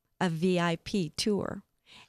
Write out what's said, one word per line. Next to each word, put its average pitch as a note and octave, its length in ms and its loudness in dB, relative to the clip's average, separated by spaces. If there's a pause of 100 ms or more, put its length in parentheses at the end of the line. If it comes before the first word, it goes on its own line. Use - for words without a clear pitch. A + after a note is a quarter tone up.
(200)
a F#3 100 2
V F3 300 2
I E3+ 240 0
P F3 340 -2
tour - 440 -2 (480)